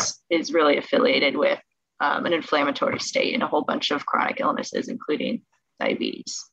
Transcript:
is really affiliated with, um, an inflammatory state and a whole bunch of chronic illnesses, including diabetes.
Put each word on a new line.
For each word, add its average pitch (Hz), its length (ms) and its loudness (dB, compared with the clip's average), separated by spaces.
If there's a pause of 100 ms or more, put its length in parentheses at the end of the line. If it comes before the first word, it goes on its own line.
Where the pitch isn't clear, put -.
(300)
is 160 240 0
really 151 240 6
affiliated 135 580 2
with, 143 240 2 (400)
um, 147 280 0
an 170 60 0
inflammatory 143 640 0
state - 340 0
and - 80 -2
a 156 60 0
whole 151 160 0
bunch - 260 -2
of 147 160 -4
chronic - 340 0
illnesses, - 480 -2
including - 540 -4 (380)
diabetes. - 720 -4